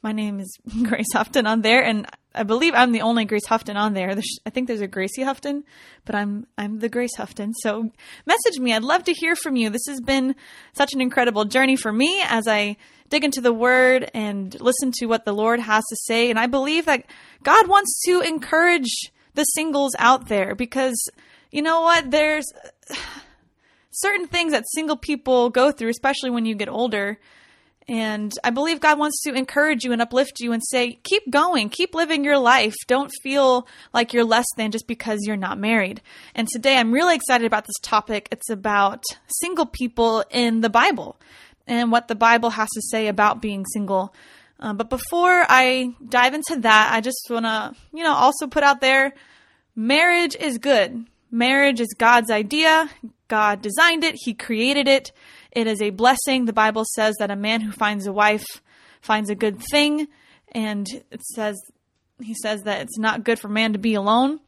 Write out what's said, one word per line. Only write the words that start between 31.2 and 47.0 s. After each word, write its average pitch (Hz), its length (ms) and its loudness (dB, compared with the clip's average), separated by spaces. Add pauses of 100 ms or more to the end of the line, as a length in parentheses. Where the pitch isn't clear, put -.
going, 285 380 2
keep 349 260 -4
living 320 300 0
your 285 140 4
life. 240 360 4 (120)
Don't 277 260 -2 (100)
feel 262 460 2 (240)
like 233 220 -2
you're 240 100 4
less 226 220 2 (100)
than 220 140 -4
just 226 160 -8
because 220 360 -6
you're 214 140 -4
not 196 220 -8
married." 214 420 -2 (340)
And 226 140 -4
today 262 300 2
I'm 226 140 2
really 330 220 4
excited 247 320 0
about 214 200 0
this - 160 -10
topic. 214 500 -2
It's - 160 -12
about 208 560 0 (220)
single 339 400 -2
people 233 640 0
in 233 320 0
the 226 80 2
Bible 226 500 0 (460)
and 233 260 0
what 233 160 2
the 233 60 -2
Bible 226 360 4
has 214 200 -4
to 214 200 -8
say 220 160 -2
about 208 360 2
being 196 240 -6
single. 196 480 -4 (440)
Uh, 220 140 -8
but 226 160 -6
before 349 580 2
I 254 460 4 (160)
dive 247 240 2
into 302 280 -6
that, 214 320 6
I 226 100 0